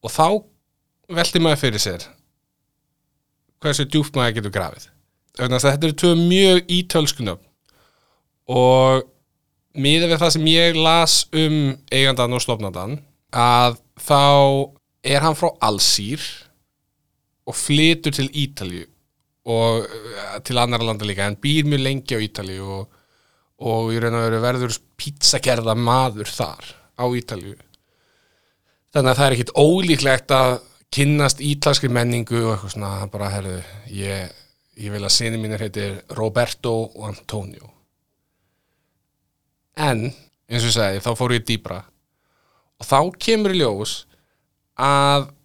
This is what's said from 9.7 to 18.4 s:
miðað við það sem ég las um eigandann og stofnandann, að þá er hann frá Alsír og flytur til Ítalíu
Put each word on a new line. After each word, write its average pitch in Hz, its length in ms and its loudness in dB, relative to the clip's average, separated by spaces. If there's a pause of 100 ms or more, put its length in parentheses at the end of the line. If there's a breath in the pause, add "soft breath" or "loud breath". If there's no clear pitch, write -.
miðað 160 360 2
við 156 80 0
það 170 120 2
sem 160 160 0
ég 165 300 4
las 160 360 4 (200)
um 156 220 2 (340)
eigandann 127 420 2
og 123 80 -2
stofnandann, 104 540 -6 (340)
að 120 460 4 (240)
þá 143 240 4 (840)
er 139 160 2
hann 156 160 0
frá 170 140 0 (160)
Alsír 104 560 -2 (1200)
og 120 100 -10
flytur 160 600 2
til 135 160 -2
Ítalíu 92 560 -8 (640)